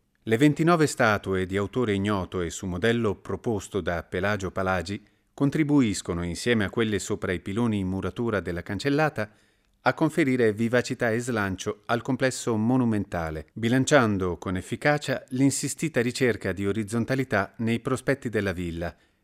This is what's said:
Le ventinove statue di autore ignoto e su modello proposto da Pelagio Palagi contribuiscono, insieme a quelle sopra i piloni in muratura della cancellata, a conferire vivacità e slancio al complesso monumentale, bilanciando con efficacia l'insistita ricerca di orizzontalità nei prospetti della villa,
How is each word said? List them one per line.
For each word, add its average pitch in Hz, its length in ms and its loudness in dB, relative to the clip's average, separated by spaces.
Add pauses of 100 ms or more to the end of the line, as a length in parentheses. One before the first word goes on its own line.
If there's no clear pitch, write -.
(240)
Le 113 120 2
ventinove 151 500 4
statue 98 600 2
di 95 100 -2
autore 101 380 0
ignoto 98 480 -2
e 82 80 -4
su - 160 -10
modello 104 480 0
proposto 98 680 -4
da 85 220 -2
Pelagio 92 480 -2
Palagi 92 520 -2 (300)
contribuiscono, 135 920 2
insieme 104 400 0
a 92 40 0
quelle 107 300 0
sopra 95 340 -4
i 85 80 -4
piloni 107 380 0
in 92 100 -2
muratura 95 520 -2
della 87 220 -6
cancellata, 139 680 -2 (500)
a 127 120 4
conferire 131 580 2
vivacità 117 580 0
e 113 100 0
slancio 104 680 -4
al 117 160 0
complesso 127 520 -2
monumentale, 107 1000 0
bilanciando 113 840 4
con 92 220 -4
efficacia 135 680 -2
l'insistita 135 720 0
ricerca 113 500 0
di 98 140 -2
orizzontalità 110 920 -2
nei 113 220 0
prospetti 131 480 -2
della 101 240 0
villa, 85 420 -6 (300)